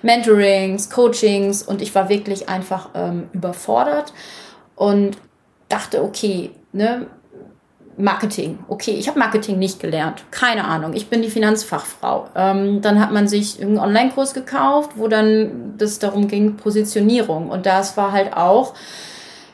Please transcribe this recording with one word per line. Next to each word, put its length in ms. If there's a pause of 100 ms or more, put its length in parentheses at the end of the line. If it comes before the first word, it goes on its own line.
Mentorings, 880
Coachings 760
und 180
ich 140
war 140
wirklich 400
einfach, 440
ähm, 380
überfordert 840 (600)
und 420 (520)
dachte, 340
okay, 480 (220)
ne, 340 (880)
Marketing. 640 (100)
Okay, 220
ich 180
hab 80
Marketing 420
nicht 220
gelernt. 500
Keine 320
Ahnung. 300
Ich 160
bin 120
die 80
Finanzfachfrau. 1040
Ähm, 460
dann 180
hat 120
man 160
sich 340
einen 160
Online-Kurs 560
gekauft, 640
wo 140
dann 680
das 220
darum 300
ging, 260
Positionierung. 920
Und 160
das 320
war 160
halt 200
auch 400 (800)